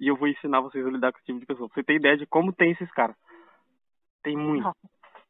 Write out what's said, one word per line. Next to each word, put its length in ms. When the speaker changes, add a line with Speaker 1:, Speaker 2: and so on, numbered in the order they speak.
Speaker 1:
E 80
eu 80
vou 120
ensinar 320
vocês 260
a 40
lidar 220
com 60
esse 80
tipo 140
de 60
pessoa." 220
Pra 60
você 100
ter 120
ideia 200
de 100
como 260
tem 200
esses 200
caras. 240
Tem 140
muito. 280
Speaker 2:
Não. 100